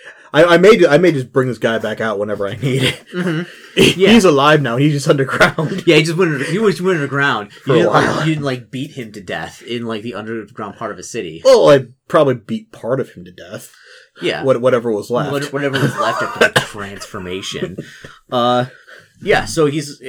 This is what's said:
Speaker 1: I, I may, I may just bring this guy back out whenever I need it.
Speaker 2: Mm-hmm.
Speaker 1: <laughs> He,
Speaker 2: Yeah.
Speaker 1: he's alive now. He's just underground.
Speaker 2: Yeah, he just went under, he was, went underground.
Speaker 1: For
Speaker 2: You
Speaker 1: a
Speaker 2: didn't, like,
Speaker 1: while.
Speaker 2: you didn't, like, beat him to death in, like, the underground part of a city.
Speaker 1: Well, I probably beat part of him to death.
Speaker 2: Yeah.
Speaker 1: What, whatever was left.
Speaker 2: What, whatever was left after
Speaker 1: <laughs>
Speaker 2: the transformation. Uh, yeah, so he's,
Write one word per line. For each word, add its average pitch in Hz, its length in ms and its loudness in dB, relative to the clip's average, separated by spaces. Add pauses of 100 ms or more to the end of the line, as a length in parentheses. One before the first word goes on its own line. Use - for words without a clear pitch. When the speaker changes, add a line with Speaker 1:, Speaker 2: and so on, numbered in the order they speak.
(340)
Speaker 1:
I, 151 100 6
I 170 140 6
may, 180 280 8
I 143 140 6
may 175 120 4
just 135 220 -4
bring 131 140 2
this 117 100 -6
guy 113 220 -2
back 107 220 -4
out 110 180 -2
whenever 101 280 -4
I 98 80 -10
need 127 280 -2
it. - 300 -4
Speaker 2:
Mm-hmm. 180 340 -4
Speaker 1:
<laughs> - 60 -20 (220)
He, 185 280 2
Speaker 2:
Yeah. 196 80 6
Speaker 1:
he's 226 140 6
alive 151 360 4
now. 120 160 -2
He's 147 160 2
just 143 160 -4
underground. 147 800 0
Speaker 2:
Yeah, 165 80 6
he 156 80 4
just 160 120 -4
went 170 180 2
under, 131 120 -4
he 165 140 -4
was, 196 200 0
went 180 180 0
underground. 135 560 -2
Speaker 1:
For - 160 -8
Speaker 2:
You 135 40 2
Speaker 1:
a - 60 4
Speaker 2:
didn't, 175 140 2
like, 147 120 2
Speaker 1:
while. - 220 -2
Speaker 2:
you 160 80 2
didn't, 147 100 -4
like, 123 240 -6
beat 135 220 -10
him 113 220 -12
to 107 80 -16
death 85 420 -12
in, 117 240 -8
like, 110 160 -8
the 117 100 -10
underground 107 640 -12
part 107 160 -10
of 90 80 -16
a 87 40 -16
city. 87 400 -12
Speaker 1:
Well, 220 260 6
I 135 180 4 (200)
probably 143 280 2
beat 110 360 -10
part 127 280 -6
of 113 140 -8
him 90 120 -20
to 90 60 -20
death. 92 420 -18 (480)
Speaker 2:
Yeah. 147 220 -4
Speaker 1:
What, 127 180 2
whatever 120 300 0
was 101 180 -4
left. 123 220 -2
Speaker 2:
What, 143 220 -4
whatever 139 260 -4
was 139 180 -2
left - 240 -4
after - 260 0
Speaker 1:
<laughs> - 60 -6
Speaker 2:
the - 60 0
transformation. 98 1160 -10 (540)
Uh, 123 340 0 (580)
yeah, 180 220 0
so 156 200 -2
he's, 143 440 -6